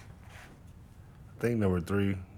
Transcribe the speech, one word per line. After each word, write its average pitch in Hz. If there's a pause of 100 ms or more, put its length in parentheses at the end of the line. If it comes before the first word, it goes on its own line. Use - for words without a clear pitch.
(1400)
I -
think 117
number 92
three 98 (220)